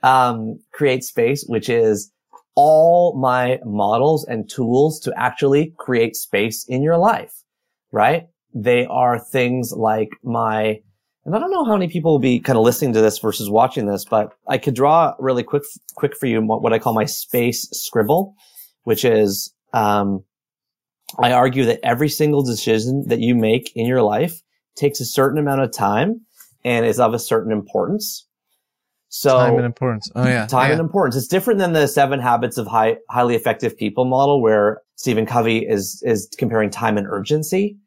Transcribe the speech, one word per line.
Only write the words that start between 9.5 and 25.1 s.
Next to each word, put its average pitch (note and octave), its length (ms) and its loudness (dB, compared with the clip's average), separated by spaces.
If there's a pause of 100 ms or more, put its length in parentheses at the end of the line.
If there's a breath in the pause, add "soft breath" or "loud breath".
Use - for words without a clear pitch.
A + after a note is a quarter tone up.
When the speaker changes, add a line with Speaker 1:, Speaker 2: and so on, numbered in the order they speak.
Speaker 1:
like A2 380 -2 (140)
my, A2 560 -2 (460)
and D#3+ 100 -6
I A#3 40 0
don't F4+ 120 -4
know F4 140 -2
how G#3+ 120 2
many F#3 100 -2
people E3 240 0
will D3 80 4
be B2 200 2
kind B2 180 0
of A2 80 4
listening A#2+ 280 2
to A2 80 4
this G#2+ 180 2
versus G#2 300 -4
watching A#2 360 2
this, G2+ 200 -4
but G#2+ 260 -2 (160)
I C3 100 -2
could C3+ 180 -2
draw C#3+ 440 2
really B2+ 240 -2
quick, C#3+ 200 -4 (320)
quick - 220 -4
for - 80 -6
you A2+ 160 0
what, A2 200 -2
what A2+ 120 2
I A2 60 2
call A#2 140 0
my A2 120 0
space - 680 -4
scribble, D3 640 -2 (480 loud breath)
which G#3 220 -2
is, A2 480 0 (200)
um, G#2 500 0 (960)
I B2 140 2
argue B2+ 320 2
that A2+ 180 0
every B2 260 0
single D3 340 0
decision A#2+ 640 -2
that A#2 120 0
you A#2+ 160 2
make A#2 400 0
in A2+ 100 -4
your B2+ 160 2
life A2+ 400 0 (340)
takes C#3+ 240 -2
a B2+ 60 -6
certain C3+ 320 0